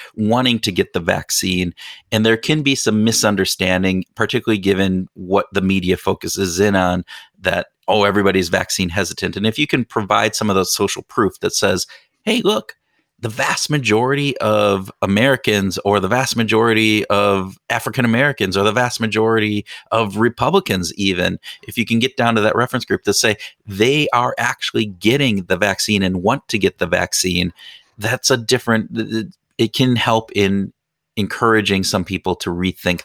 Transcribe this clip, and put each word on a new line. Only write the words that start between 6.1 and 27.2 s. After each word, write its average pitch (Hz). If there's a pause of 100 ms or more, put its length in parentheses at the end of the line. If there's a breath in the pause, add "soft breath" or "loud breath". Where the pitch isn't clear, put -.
in 101
on, 90 (340 loud breath)
that, 87 (200)
oh, 101
everybody's 95
vaccine 92
hesitant. 90
And 104
if 110
you 151
can 127
provide 107
some 110
of 95
those 92
social -
proof -
that -
says, 95 (360 loud breath)
Hey, 220
look, 214 (440)
the 113
vast 135
majority 135
of 104 (100)
Americans 104
or 101
the 95
vast 127
majority 110
of 98 (120)
African 117
Americans 113
or 98
the 107
vast 120
majority 110 (260 loud breath)
of 104
Republicans, 113
even, 90 (280 loud breath)
if -
you 113
can 117
get 104
down 117
to 107
that 107
reference 120
group, -
to 104
say 107 (300 loud breath)
they 127
are 123
actually 120
getting 104
the 90
vaccine 101
and 92
want 113
to 110
get 92
the 90
vaccine, 90 (460 loud breath)